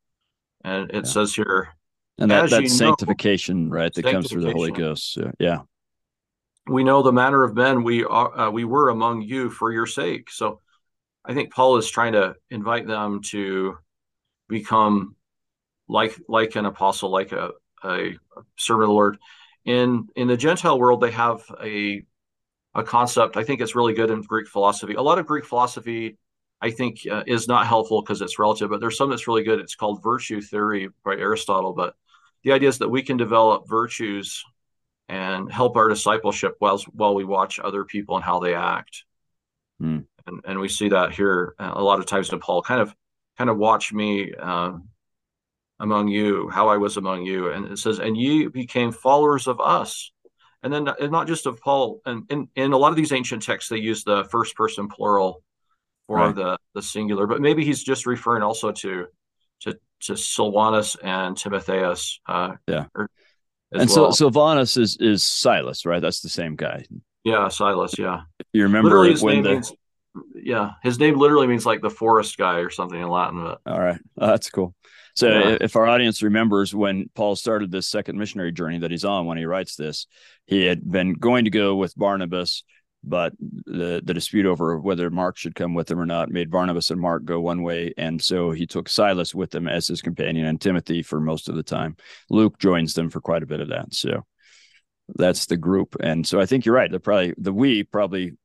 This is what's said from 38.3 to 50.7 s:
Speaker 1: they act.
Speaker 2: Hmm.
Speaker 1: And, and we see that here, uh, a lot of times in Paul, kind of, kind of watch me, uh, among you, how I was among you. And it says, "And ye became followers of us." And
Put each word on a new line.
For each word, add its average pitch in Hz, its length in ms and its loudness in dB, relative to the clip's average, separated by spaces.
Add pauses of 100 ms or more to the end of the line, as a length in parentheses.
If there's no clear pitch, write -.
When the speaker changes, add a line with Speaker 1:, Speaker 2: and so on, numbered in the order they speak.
Speaker 1:
they 87 140 0
act. 87 500 -6 (760)
Speaker 2:
Hmm. 78 200 -2 (280)
Speaker 1:
And, 87 180 -16
and 95 140 -6
we 98 100 -4
see 104 200 -2
that 90 240 2
here, 90 460 0
uh, 95 160 -8
a 101 80 -2
lot 98 160 6
of 90 80 -8
times 98 260 -2
in 87 60 -4
Paul, 90 240 -2
kind 123 180 0
of, 104 140 -4 (420)
kind 123 120 0
of 110 80 0
watch 107 360 2
me, 104 400 -2
uh, 87 400 -4 (1040)
among 107 280 0
you, 101 420 0
how 104 200 4
I 104 80 4
was 101 200 -2
among 92 280 -4
you. 92 260 -4
And 95 140 -8
it 101 120 -14
says, 110 220 -2
"And 110 180 -4
ye 143 300 2
became 123 460 -4
followers 143 520 2
of 123 140 -2
us." - 520 -2 (520)
And 131 100 -4